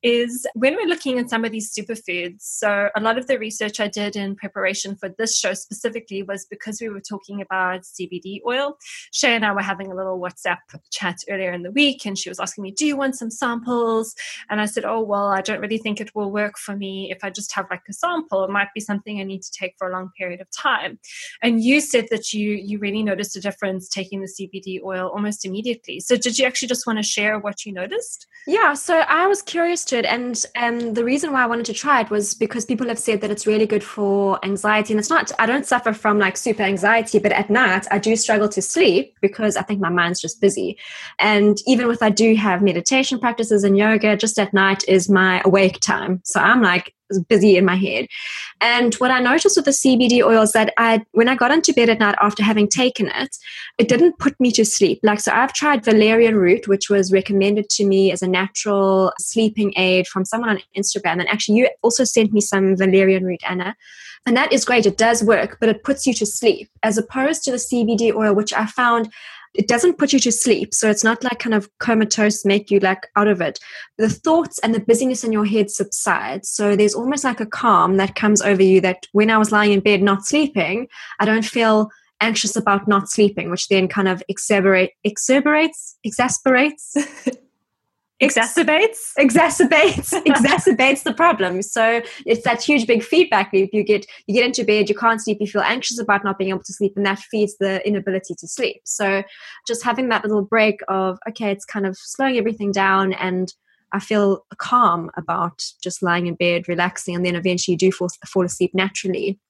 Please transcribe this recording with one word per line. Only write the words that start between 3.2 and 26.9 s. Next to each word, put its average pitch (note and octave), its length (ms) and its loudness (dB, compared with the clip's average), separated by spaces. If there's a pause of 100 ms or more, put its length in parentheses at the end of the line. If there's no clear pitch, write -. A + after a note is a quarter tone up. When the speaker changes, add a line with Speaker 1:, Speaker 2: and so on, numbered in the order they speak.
Speaker 1:
the C4 100 0
research G#3+ 420 -8
I G#3 80 -2
did G#3 280 -8
in G3 200 -6
preparation G3 600 -6
for G3 220 -12
this A3+ 200 -4
show - 160 -2
specifically A3 720 -10
was G3 220 -12
because G#3 360 -14
we A3+ 80 -10
were G3+ 120 -14
talking G3+ 400 -14
about F#3 440 -6
C - 220 -14
B F3+ 120 -12
D F#3+ 280 -14
oil. C#4 300 -4 (340)
Shay A#3+ 240 0
and A3 100 -2
I G#3 60 0
were G3 100 -4
having F#3+ 300 -8
a F3+ 40 -12
little F#3 240 -8
WhatsApp F3+ 380 -6 (340)
chat F3+ 280 -8 (100)
earlier F#3+ 220 -6
in F3 100 -10
the F3 100 -12
week, C4+ 340 -2
and G3 120 -8
she - 120 -10
was F#3 100 -16
asking F#3 240 -10
me, F#3+ 80 -12
"Do D4 160 -4
you C#4+ 100 -2
want C4+ 180 -4
some A#3 140 -10
samples?" A#3 880 -4 (340)
And G#3+ 100 -4
I G#3+ 60 -2
said, G#3+ 180 -6
"Oh, A3 180 -4
well, G3+ 260 -2
I F#3+ 140 -2
don't G3 180 -6
really G#3 180 -6
think A3 240 -8
it G#3 140 -14
will G3+ 160 -6
work G#3 260 -6
for - 180 -12
me F#3+ 360 -10
if F#3 120 -12
I G3 60 -8
just G3+ 240 -12
have, F#3+ 160 -6
like, F#3 180 -10
a G3+ 60 -16
sample. E4 500 -4
It F#3+ 60 -6
might G3+ 240 -10
be G#3+ 80 -12
something G#3 380 -10
I G3 60 -10
need F#3+ 180 -14
to - 80 -18
take F#3 260 -12
for F#3 100 -10
a F#3 60 -10
long F#3 240 -10
period F3+ 240 -12
of - 80 -20
time." G3 480 -6 (460)
And A3+ 200 0
you C4+ 180 2
said A#3 280 -2
that A3 240 -6
you, G#3 180 -4
you G3+ 280 -8
really G#3 240 -4
noticed G3 320 -6
a G3 60 -14
difference F#3+ 480 -8
taking G3 320 -10
the F#3+ 60 -10
C F#3+ 240 -14
B F#3+ 80 -14
D F#3 240 -12
oil F#3 260 -6
almost G#3 360 -6
immediately. A3 540 -8
So B3 160 0
did A#3+ 240 -4
you C4 60 2
actually B3+ 240 -4
just B3 180 -4
want A3 100 -2